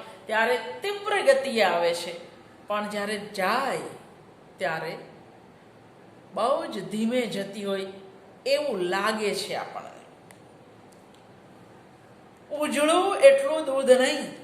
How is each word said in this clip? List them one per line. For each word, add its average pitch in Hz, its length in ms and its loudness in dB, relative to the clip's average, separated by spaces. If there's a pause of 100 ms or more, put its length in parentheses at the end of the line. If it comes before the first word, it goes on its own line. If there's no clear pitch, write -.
(260)
ત્યારે 226 340 2 (220)
તીવ્ર 403 400 -2
ગતિએ 240 420 4
આવે 170 300 2
છે, 170 260 -8 (480)
પણ 208 220 -4
જ્યારે 208 280 -4
જાય 208 640 -2 (760)
ત્યારે 170 400 -4 (1400)
બહુ 269 320 0
જ 208 240 -10
ધીમે 226 320 0
જતી 196 440 -6
હોય 196 200 -4 (600)
એવું 277 340 0
લાગે 196 560 0
છે - 200 -6
આપણને. - 340 -8 (2750)
ઉજળું 302 600 2
એટલું 320 480 6
દૂધ 269 260 2
નહીં 262 520 2